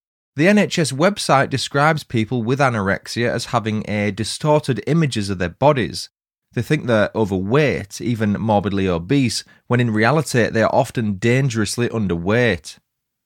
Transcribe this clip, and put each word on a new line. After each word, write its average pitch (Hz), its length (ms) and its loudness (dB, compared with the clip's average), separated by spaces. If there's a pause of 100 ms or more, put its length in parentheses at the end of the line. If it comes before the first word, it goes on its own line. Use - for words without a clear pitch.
(380)
The 156 120 4
N 208 100 4
H 180 220 0
S 139 120 0
website 143 580 2
describes 143 540 0
people 117 380 -2
with 127 160 0
anorexia 117 680 0
as 117 180 -4
having 110 420 -2
a 104 220 -2
distorted 131 760 0
images 127 440 0
of 92 80 -4
their 90 120 -2
bodies. 135 580 0 (460)
They 120 80 -2
think - 240 -4
they're 107 280 2
overweight, 101 880 -2
even 107 400 -2
morbidly 98 480 0
obese, 104 560 0 (240)
when 123 100 2
in 120 140 0
reality 123 560 2
they 110 140 0
are - 120 2
often 110 440 0
dangerously 117 680 0
underweight. 101 880 -2 (480)